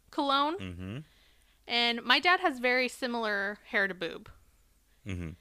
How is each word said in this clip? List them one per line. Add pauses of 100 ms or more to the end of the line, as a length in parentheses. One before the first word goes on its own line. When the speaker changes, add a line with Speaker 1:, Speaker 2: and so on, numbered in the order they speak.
(100)
Speaker 1:
cologne.
Speaker 2:
Mm-hmm. (680)
Speaker 1:
And
my
dad
has
very
similar
hair
to
Boob. (800)
Speaker 2:
Mm-hmm. (100)